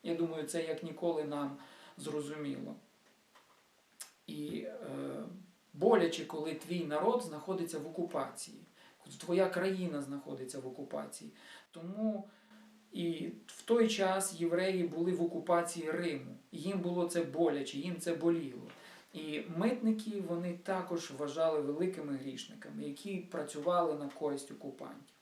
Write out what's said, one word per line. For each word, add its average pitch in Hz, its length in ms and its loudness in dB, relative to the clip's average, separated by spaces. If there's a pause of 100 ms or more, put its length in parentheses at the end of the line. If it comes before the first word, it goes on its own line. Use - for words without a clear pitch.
Я 165 120 0
думаю, 160 280 0
це 160 200 -2
як 160 200 -2
ніколи 160 400 0
нам 143 340 -2 (400)
зрозуміло. 147 760 -4 (1500)
І, 151 300 -6
е, 135 680 -6 (500)
боляче, 170 520 6
коли 156 280 -4
твій 170 320 -2
народ 190 380 4
знаходиться 165 560 -4
в 143 80 -6
окупації, - 680 -4 (600)
твоя 185 320 4
країна 180 520 0
знаходиться 139 580 -6
в 127 80 -8
окупації. - 640 -8 (400)
Тому 202 580 -2 (600)
і 170 400 -2 (160)
в - 140 -16
той 226 280 6
час 190 500 2
євреї 175 440 4
були 170 280 2
в 175 100 2
окупації 170 680 2
Риму. 151 460 -2 (140)
І 175 60 -10
їм 185 220 0
було 175 280 2
це 170 160 2
боляче, 143 540 2
їм 170 220 -2
це 170 160 0
боліло. 160 520 2 (460)
І 156 280 -4 (160)
митники, 220 640 2
вони 175 320 0
також 175 580 -2
вважали 147 500 2
великими 147 540 0
грішниками, 135 680 -8
які 180 340 -4
працювали 156 800 2
на 143 140 -4
користь 139 420 -2
окупантів. - 720 -12